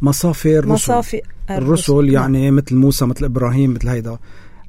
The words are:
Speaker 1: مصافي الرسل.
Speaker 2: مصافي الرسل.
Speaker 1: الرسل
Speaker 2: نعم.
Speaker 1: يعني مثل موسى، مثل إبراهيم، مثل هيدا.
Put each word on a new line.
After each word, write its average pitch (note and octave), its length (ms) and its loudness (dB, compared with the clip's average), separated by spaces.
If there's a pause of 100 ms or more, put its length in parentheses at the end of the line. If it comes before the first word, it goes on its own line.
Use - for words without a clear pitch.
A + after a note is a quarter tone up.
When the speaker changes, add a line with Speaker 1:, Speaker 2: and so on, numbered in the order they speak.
Speaker 1:
مصافي D#3 580 2
الرسل. C#3+ 140 2
Speaker 2:
مصافي - 480 -2 (280)
الرسل. F#3+ 140 -4
Speaker 1:
الرسل D3 500 2
Speaker 2:
نعم. - 0 -
Speaker 1:
يعني C3+ 380 2
مثل C#3 240 0
موسى، C3+ 300 2
مثل B2 200 -2
إبراهيم، B2+ 480 0
مثل A#2 160 -2
هيدا. A#2 280 -6 (520)